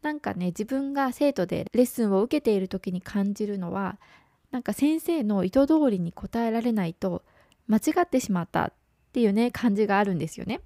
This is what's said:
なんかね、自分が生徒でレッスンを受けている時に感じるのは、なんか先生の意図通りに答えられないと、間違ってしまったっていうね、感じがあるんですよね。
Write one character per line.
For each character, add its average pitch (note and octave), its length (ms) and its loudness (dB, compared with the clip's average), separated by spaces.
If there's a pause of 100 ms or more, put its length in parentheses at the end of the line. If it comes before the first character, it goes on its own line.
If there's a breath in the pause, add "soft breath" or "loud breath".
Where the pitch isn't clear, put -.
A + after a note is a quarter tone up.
な D4+ 120 -4
ん D4 80 -8
か G3+ 120 -6
ね、 F3+ 120 -4
自 F3+ 180 -4
分 C#4 300 -4
が C#4 180 0
生 C#4+ 220 2
徒 F3+ 120 0
で F3 280 -4
レ A#3+ 80 4
ッ B3+ 40 6
ス A#3 220 -2
ン G3 60 2
を F#3+ 100 4
受 D4+ 140 0
け D4 40 0
て A3 120 2
い G3 80 2
る F#3 80 -6
時 F#3 240 -6
に F3+ 80 -6
感 G3+ 320 -2
じ G#3 120 -4
る G3+ 120 -6
の F3 160 -6
は、 G3 260 -6 (500 soft breath)
な B3 100 -6
ん B3 40 -10
か - 80 -4
先 D4+ 300 0
生 E4 220 0
の G3+ 200 2
意 F#3 60 0
図 C4+ 180 4
通 D#4+ 60 4 (160)
り G3 100 0
に E3+ 140 -4
答 - 280 -6
え A3+ 100 0
ら A#3 100 -2
れ A#3+ 100 0
な G#3 140 0
い E3 80 -4
と、 F3+ 300 -4 (440 soft breath)
間 G#3+ 120 4
違 - 20 -2 (220)
っ - 60 -2
て C4 120 2
し - 100 -4
ま F3+ 120 0
っ - 60 -10
た - 180 0
っ - 60 -10 (380)
て - 100 -2
い A3+ 60 6
う G3 60 4
ね、 A#3 180 2
感 A3+ 240 2
じ G#3 120 2
が G3+ 120 2
あ G#3+ 60 4
る F#3+ 100 0
ん D#3 40 -2
で D3+ 100 -2
す - 100 -14
よ - 60 -10
ね。 C#4 200 -6